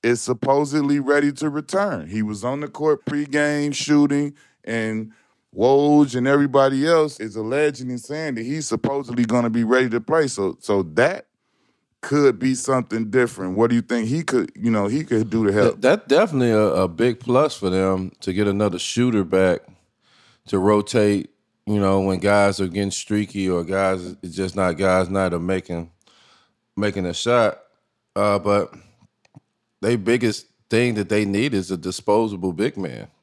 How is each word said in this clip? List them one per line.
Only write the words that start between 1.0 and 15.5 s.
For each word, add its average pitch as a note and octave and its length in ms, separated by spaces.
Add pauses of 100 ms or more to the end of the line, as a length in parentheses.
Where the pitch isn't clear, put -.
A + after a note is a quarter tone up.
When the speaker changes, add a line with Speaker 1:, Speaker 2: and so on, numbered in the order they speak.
Speaker 1:
to D3+ 200
return. D3 580
He G#2 140
was G#2+ 240
on C#3 160
the D3 80
court D3+ 360
pregame D3 720
shooting, D3 580 (300)
and A2 480 (460)
Woj C#3 580
and B2 100
everybody C#3 640
else D#3 320
is G#2+ 160
alleging B2+ 540
and B2 100
saying D3 360
that A2+ 100
he's D3 200
supposedly B2 600
gonna A#2 240
be A#2 160
ready B2+ 240
to A2 100
play. D#3 280
So, G2 340
so G2+ 220
that A#2+ 420 (760)
could C#3 380
be C3 160
something A#2+ 540
different. G2 480
What A#2 140
do A#2+ 40
you A#2 60
think A#2 260
he D#3 160
could, A#2+ 320
you A2+ 160
know, G#2+ 160
he C#3 160
could A2+ 280
do A2+ 160
to G2 40